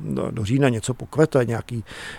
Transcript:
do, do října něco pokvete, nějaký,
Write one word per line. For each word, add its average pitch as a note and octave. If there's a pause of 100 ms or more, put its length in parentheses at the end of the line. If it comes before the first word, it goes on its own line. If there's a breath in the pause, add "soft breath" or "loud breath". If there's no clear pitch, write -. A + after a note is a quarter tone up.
do, C3+
do A#2+
října C3+
něco A#2+
pokvete, C#3+
nějaký, A2+ (340 loud breath)